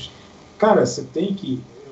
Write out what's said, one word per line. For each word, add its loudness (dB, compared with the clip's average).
Cara, 6
você -4
tem -4
que -6